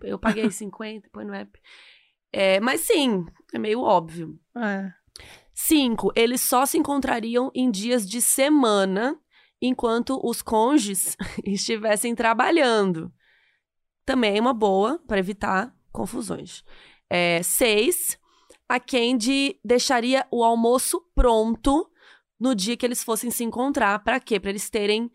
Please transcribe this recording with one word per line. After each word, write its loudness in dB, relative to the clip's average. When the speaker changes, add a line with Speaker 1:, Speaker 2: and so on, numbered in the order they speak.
Speaker 1:
Eu -8
paguei 0
Speaker 2:
<laughs> -
Speaker 1:
cinquenta, -12
põe -14
no -10
app." -14
É, 2
mas 0
sim, 2
é -6
meio -2
óbvio. -2
Speaker 2:
É. -4
Speaker 1:
Cinco, 0
eles 2
só 2
se -4
encontrariam -2
em 2
dias -2
de -6
semana, 2
enquanto -2
os -4
cônjuges 0
<laughs> -10
estivessem -2
trabalhando. 2
Também 2
é 2
uma 2
boa 2
pra -2
evitar -2
confusões. -8
É, 2
seis, 0
a 0
Candy 0
deixaria 2
o 0
almoço 2
pronto 2
no 2
dia -2
que -2
eles -4
fossem -4
se -4
encontrar. 0
Pra 0
quê? -2
Pra -4
eles -8
terem, 0